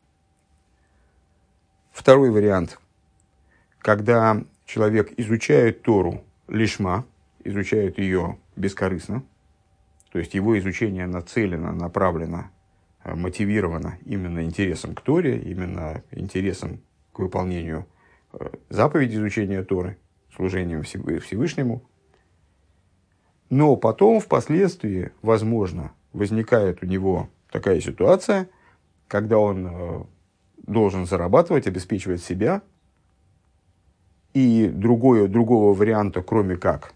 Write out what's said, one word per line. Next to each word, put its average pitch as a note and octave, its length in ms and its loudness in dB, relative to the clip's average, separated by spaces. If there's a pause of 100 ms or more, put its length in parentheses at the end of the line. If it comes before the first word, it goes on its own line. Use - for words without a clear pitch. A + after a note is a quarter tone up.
(1900)
Второй C3+ 400 6
вариант. G2+ 480 2 (1000)
Когда A2 640 2 (200)
человек G#2+ 520 0
изучает A2+ 680 2
Тору G2 400 2 (240)
лишма, G#2+ 580 -2 (380)
изучает G2+ 560 -2
ее F#2 380 -2 (180)
бескорыстно, G2 680 -6 (840)
то - 80 -8
есть E2 160 -6
его G#2 240 0
изучение F#2 480 -4
нацелено, F2 680 -4
направлено, E2+ 720 -4 (580)
э, E2 100 -10
мотивировано F2 920 -4
именно F2 400 -6
интересом E2 500 -4
к - 60 -14
Торе, C#3+ 380 0
именно F2+ 720 -8
интересом F#2 680 -6 (320)
к - 60 -14
выполнению, F2+ 680 -6 (460)
э, - 180 -14 (200)
заповеди B2 460 0
изучения G2+ 460 -2
Торы, F#2+ 360 -4 (360)
служением F2+ 480 -4
Всев-, - 400 -6
Всевышнему. B2 600 -4 (1700)
Но C#3 260 6
потом, G3+ 440 4
впоследствии, C#3 920 0 (100)
возможно, G#2 680 0 (200)
возникает G#2 720 0
у F#2 40 -6
него F#2 420 -2 (220)
такая F#2 300 0
ситуация, F#3+ 680 2 (600)
когда G#2+ 300 2
он, G2 280 0
э, F2+ 380 -10 (600)
должен G2 400 0
зарабатывать, F#2+ 600 2
обеспечивать F#2 560 -4
себя, A#2 400 -2 (1700)
и A2+ 380 4
другое, A#2 560 4
другого G#2+ 460 4
варианта, G#2 480 0
кроме G2 340 0
как, E2+ 400 -4